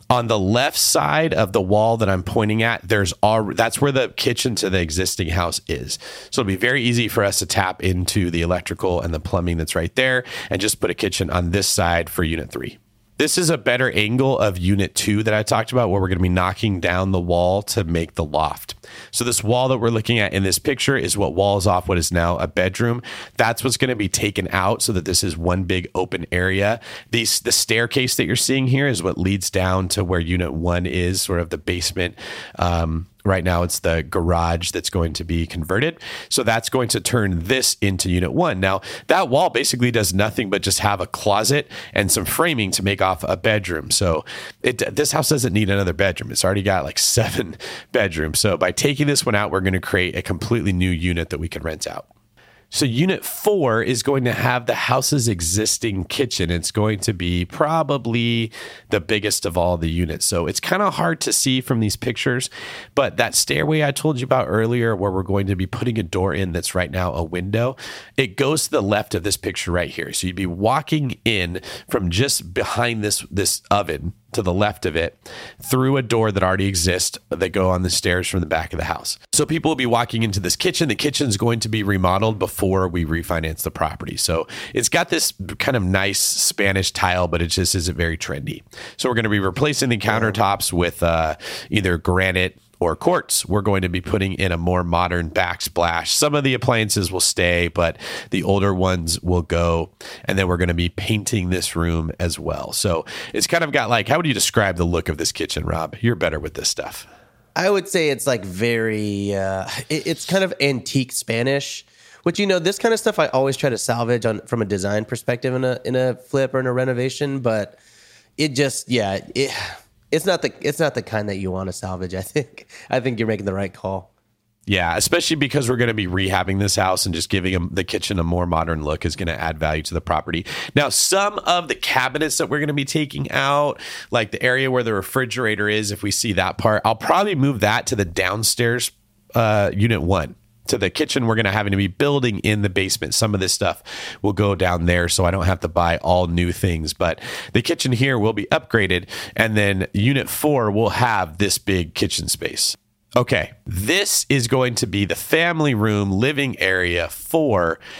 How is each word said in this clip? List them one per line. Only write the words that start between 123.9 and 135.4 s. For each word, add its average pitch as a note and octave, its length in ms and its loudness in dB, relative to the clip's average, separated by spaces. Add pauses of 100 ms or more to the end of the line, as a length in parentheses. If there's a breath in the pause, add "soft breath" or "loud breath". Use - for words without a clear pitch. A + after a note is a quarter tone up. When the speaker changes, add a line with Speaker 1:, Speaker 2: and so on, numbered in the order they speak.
Speaker 1:
Yeah, F2 300 2
especially E3 400 0
because C3+ 320 0
we're B2+ 80 2
gonna A#2 180 2
be G#2+ 120 -2
rehabbing F#2 520 0
this G2 180 2
house F#2 300 2
and F2+ 80 -2
just E2 160 -4
giving F#2 240 0
'em F2 180 -2
the F#2 120 -2
kitchen G2+ 340 -4
a E2+ 40 4
more F2 240 0
modern E2 380 0
look D2+ 220 -2
is D#2+ 100 -4
gonna E2+ 160 -4
add D#2+ 260 -4
value D#2 240 0
to - 120 -6
the E2+ 60 -2
property. E2 440 -2 (300 loud breath)
Now, C#3+ 160 4
some G3+ 500 0
of E3+ 280 0
the B2 60 -2
cabinets C3 640 0
that D3+ 140 -2
we're D3 100 0
gonna D3 140 0
be C#3+ 100 0
taking C#3+ 460 -4
out, C#3+ 500 2 (300 loud breath)
like A2+ 200 0
the - 120 -8
area C3 280 2
where B2+ 120 2
the A2+ 100 -2
refrigerator G#2+ 760 -2